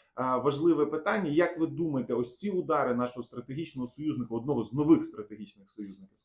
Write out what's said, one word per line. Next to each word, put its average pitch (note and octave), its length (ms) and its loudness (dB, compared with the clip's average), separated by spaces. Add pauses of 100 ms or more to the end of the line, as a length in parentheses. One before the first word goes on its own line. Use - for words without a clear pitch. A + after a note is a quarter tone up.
(160)
важливе C#3 680 2
питання. E3+ 440 -2
Як E3+ 280 2
ви D#3+ 80 2
думаєте, C3+ 480 -2
ось B2 220 -2
ці G3+ 140 -4
удари D3 440 0
нашого B2 300 -2
стратегічного B2+ 640 -8
союзника, B2 460 -4
одного A#2 300 0
з - 80 -8
нових D3 320 6
стратегічних G#2 680 -14
союзників, G2 540 -16